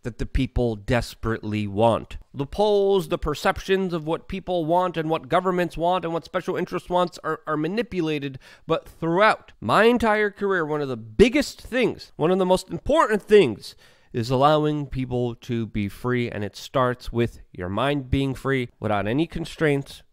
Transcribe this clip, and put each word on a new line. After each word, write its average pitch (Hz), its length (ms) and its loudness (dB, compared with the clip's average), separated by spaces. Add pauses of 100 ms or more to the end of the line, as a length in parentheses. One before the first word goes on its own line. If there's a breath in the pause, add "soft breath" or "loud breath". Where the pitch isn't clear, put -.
that 117 160 -10
the 120 60 -2
people 120 520 0
desperately 107 880 -2
want. 101 500 0 (160)
The 139 120 -6
polls, 196 640 2
the 170 80 0
perceptions 185 760 -2
of 151 160 -6
what 160 220 -6
people 180 340 -4
want 175 320 0
and 160 140 -2
what 160 180 -2
governments 180 480 0
want 170 300 0
and 165 80 -4
what 165 100 -4
special 185 320 -6
interest 170 340 -6
wants 180 360 0
are, 156 200 -4
are 156 120 -2
manipulated. 156 840 -4 (260 loud breath)
But - 220 -2
throughout 175 720 2
my 143 240 4
entire 214 480 4
career, 196 340 -2
one 151 140 -4
of 143 80 -4
the 127 80 -4
biggest 147 640 4
things, - 560 -2
one 156 160 2
of 190 60 4
the 185 80 2
most 185 240 2
important 214 520 2
things 175 540 4 (380 soft breath)
is 120 160 -2
allowing 151 560 2
people 123 500 -4
to 117 300 -4
be 101 240 -4
free, 120 420 -2
and 104 140 -6
it 98 100 -10
starts - 560 -2
with 120 300 -2 (100)
your 90 160 -10
mind 127 420 -2
being 135 240 0
free 135 360 -4 (100)
without 104 280 -2
any 143 200 0
constraints 151 840 -4